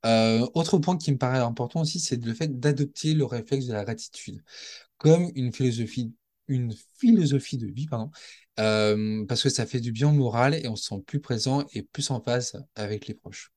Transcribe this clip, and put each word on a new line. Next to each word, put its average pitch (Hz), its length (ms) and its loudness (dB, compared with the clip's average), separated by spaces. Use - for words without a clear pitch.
Euh, 113 480 4
autre 165 260 2
point 180 180 2
qui 151 140 -2
me 135 60 2
paraît 131 220 2
important 120 420 -2
aussi, 160 180 -2
c'est 120 240 -4
le 113 100 -4
fait 139 260 -4
d'adopter 147 540 0
le 151 120 2
réflexe 123 420 -4
de 117 60 -4
la 104 100 -4
gratitude - 600 -10
comme 175 380 6
une 123 160 -2
philosophie, 117 640 -2
une 123 260 -2
philosophie 151 600 4
de 113 100 -6
vie, 117 200 -8
pardon, 120 220 -6
euh, 107 680 2
parce 113 180 -2
que 139 60 4
ça 120 160 0
fait 123 160 -4
du 117 100 -4
bien 127 180 2
au 151 40 6
moral 127 400 4
et 147 160 -4
on 110 80 -6
se - 100 -8
sent 98 180 -8
plus 143 140 -6
présent 131 540 -2
et 104 80 -6
plus - 280 -8
en 131 120 -4
phase 120 420 -4
avec 104 320 -8
les 107 60 -8
proches. - 440 -18